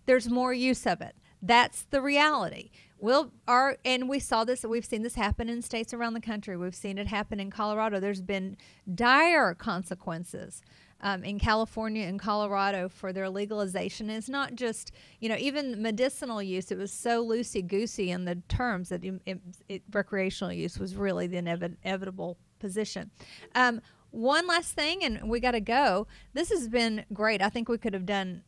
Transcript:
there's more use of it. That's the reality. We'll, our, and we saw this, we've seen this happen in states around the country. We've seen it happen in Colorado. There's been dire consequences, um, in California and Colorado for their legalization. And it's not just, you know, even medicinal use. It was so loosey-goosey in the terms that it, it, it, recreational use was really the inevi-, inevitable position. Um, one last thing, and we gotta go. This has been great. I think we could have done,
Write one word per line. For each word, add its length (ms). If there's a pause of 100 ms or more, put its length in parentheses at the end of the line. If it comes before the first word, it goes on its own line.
there's 240
more 240
use 320
of 160
it. 140 (260)
That's 480
the 140
reality. 640 (300)
We'll, 340 (140)
our, 360
and 240
we 120
saw 240
this, 200
we've 220
seen 160
this 140
happen 340
in 140
states 280
around 220
the 80
country. 340
We've 200
seen 240
it 80
happen 320
in 100
Colorado. 500
There's 220
been 360 (360)
dire 640
consequences, 1040 (400)
um, 240
in 120
California 680
and 100
Colorado 720
for 240
their 180
legalization. 800
And 80
it's 120
not 260
just, 380 (260)
you 80
know, 100
even 440
medicinal 600
use. 300
It 60
was 160
so 320
loosey-goosey 840
in 140
the 120 (120)
terms 400
that 160
it, 220
it, 160 (260)
it, 140 (100)
recreational 640
use 260
was 160
really 320
the 140
inevi-, 420
inevitable 540 (220)
position. 520 (420)
Um, 280 (300)
one 360
last 280
thing, 280
and 260
we 120
gotta 180
go. 480 (260)
This 180
has 180
been 420
great. 300
I 80
think 180
we 120
could 160
have 100
done, 420